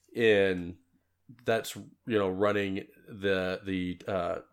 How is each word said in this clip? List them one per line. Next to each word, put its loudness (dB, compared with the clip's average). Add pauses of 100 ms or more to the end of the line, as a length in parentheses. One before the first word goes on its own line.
(140)
in, 4 (680)
that's, -2
you -4
know, 2
running 0 (220)
the, -2
the, -4 (100)
uh, -2 (140)